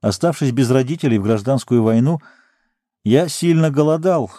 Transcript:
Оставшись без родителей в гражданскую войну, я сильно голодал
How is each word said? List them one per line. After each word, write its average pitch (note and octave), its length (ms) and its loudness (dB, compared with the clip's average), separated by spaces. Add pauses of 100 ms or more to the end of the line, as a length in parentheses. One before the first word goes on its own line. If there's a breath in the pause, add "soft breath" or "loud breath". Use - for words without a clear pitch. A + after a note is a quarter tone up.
Оставшись C#3 500 -2
без A#2+ 200 0
родителей C3 460 0
в G2 60 -2
гражданскую A2+ 600 0
войну, A#2+ 380 0 (800 soft breath)
я C#3 240 2
сильно E3 420 0
голодал D#3 680 0